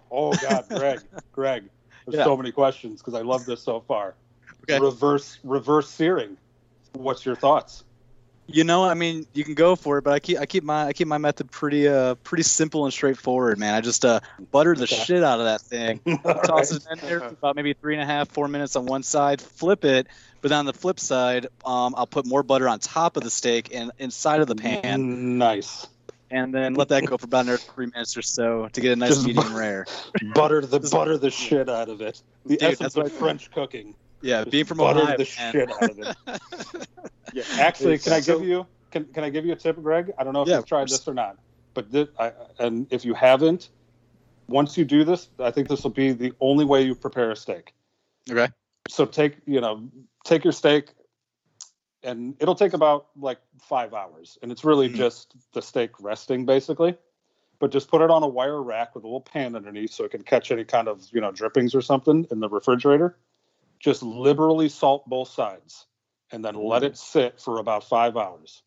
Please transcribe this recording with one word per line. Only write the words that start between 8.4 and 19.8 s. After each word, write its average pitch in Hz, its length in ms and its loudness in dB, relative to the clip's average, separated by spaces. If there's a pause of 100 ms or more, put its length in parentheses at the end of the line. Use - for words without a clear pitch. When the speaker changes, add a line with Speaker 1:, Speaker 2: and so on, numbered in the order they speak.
Speaker 2:
You 156 140 4
know, 170 180 4
I 185 120 4
mean, 165 400 -4
you 147 100 -4
can 151 80 -10
go 170 240 6
for 143 220 0
it, 131 60 -4
but 143 100 4
I 143 60 2
keep, - 180 -2
I 143 80 -4
keep 180 180 -2
my, 151 220 -2
I 143 80 -2
keep 175 120 0
my 151 120 -2
method 147 320 -2
pretty, 147 360 0
uh, 131 280 4 (100)
pretty 165 200 -2
simple 156 420 0
and 131 80 -4
straightforward, 127 640 0
man. 104 160 0
I 113 80 0
just, 120 240 0
uh, 113 140 4 (320)
butter 160 220 6
the 127 100 -2
Speaker 1:
Okay. - 120 -2
Speaker 2:
shit 180 260 2
out 131 160 4
of 117 60 0
that 110 160 0
thing, 113 420 -4
Speaker 1:
<laughs> 165 220 -2
All 170 160 2
Speaker 2:
toss 160 320 2
Speaker 1:
right. 147 80 -4
Speaker 2:
it - 60 -20 (160)
in 143 40 -10
there 170 140 -4
for 123 60 -10
about 139 300 -4
maybe 143 180 -2
three 151 200 -6
and 151 80 -4
a 143 40 -6
half, 147 240 -2
four 147 180 -4
minutes 143 260 -6
on 127 120 -2
one 135 160 -4
side, 143 400 0
flip - 420 -2